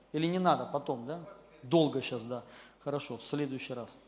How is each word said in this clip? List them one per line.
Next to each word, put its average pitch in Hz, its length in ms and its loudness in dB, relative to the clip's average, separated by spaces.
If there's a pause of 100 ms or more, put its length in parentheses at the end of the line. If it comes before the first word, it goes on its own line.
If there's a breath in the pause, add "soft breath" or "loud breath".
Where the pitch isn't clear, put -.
(120)
Или 156 140 2
не 175 120 2
надо 156 260 4
потом, 135 400 -2
да? 156 160 -6 (420)
Долго 135 380 4
щас, 120 220 -6
да. 120 220 -8 (380 loud breath)
Хорошо, 139 360 -4
в - 40 -14
следующий 135 520 -4
раз. 117 160 -8 (180)